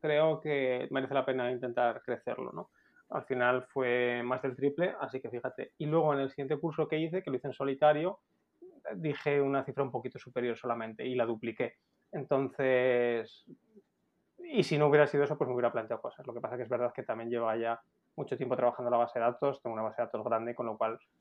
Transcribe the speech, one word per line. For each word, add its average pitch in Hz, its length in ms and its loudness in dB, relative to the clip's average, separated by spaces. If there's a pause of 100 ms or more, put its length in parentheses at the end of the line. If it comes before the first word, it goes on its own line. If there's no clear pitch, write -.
creo 156 400 4
que 135 500 0
merece 135 240 -2
la 131 120 2
pena 127 240 0
intentar 120 520 0
crecerlo", 123 500 -6
¿no? - 180 -12 (400)
Al 131 140 -4
final 123 400 2
fue 123 600 0
más 127 180 -2
del 127 140 -2
triple, 139 440 0
así 131 200 -6
que 113 100 -10
fíjate. 123 480 -8
Y 151 80 -4
luego 151 280 4
en 139 60 0
el 135 100 -2
siguiente 139 280 -4
curso 156 300 -2
que 156 100 0
hice, 165 240 -2
que 156 80 -8
lo 131 60 0
hice 135 120 -8
en 131 60 -6
solitario, 151 680 2 (760)
dije 147 440 0
una 139 240 2
cifra 139 200 -2
un 127 80 -4
poquito 123 260 -8
superior 123 400 -4
solamente 117 480 -6
y 127 100 -2
la 117 100 2
dupliqué. 113 480 -4 (380)
Entonces, 127 1300 2 (920)
y 320 260 2
si 156 140 0
no 151 100 6
hubiera 147 180 8
sido 143 180 2
eso, 147 140 -2
pues 131 100 0
me 127 60 -2
hubiera 120 180 2
planteado 117 300 -4
cosas. - 240 -12
Lo 120 80 -10
que 120 60 -10
pasa 117 160 -6
que 123 80 -6
es 113 40 -8
verdad 120 260 -2
que 127 80 -6
también 117 280 -6
llevo 117 240 0
ya 117 260 -2 (360)
mucho 135 200 -6
tiempo 123 200 -2
trabajando 120 320 0
en 120 40 0
la 120 60 6
base 120 200 0
de 117 60 2
datos, 135 380 0
tengo 117 120 -6
una 110 80 -4
base 110 200 -4
de 113 40 -2
datos 110 180 -6
grande, 113 300 -2
con 120 120 -6
lo 110 100 -4
cual, 113 220 -2 (220)